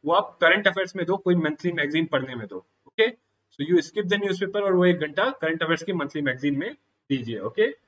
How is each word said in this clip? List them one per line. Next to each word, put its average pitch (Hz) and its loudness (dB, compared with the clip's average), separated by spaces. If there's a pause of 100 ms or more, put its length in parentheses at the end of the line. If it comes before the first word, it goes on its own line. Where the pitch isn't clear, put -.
वो 165 0
आप 202 0
current 190 4
affairs 185 -2
में 180 -4
दो, - 0
कोई 180 2
monthly 160 -2
magazine 156 0
पढ़ने 131 -2
में 110 -10
दो। 92 -12 (220)
Okay? 220 2 (400)
So 143 -6
you 175 6
skip 202 -4
the 202 0
newspaper 196 -2
और 196 2
वो 180 4
एक 175 4
घंटा 151 0
current 165 -2
affairs 165 0
की 196 -6
monthly 147 -4
magazine 139 -2
में 208 -6 (360)
दीजिए। 113 -4
Okay? 202 0 (180)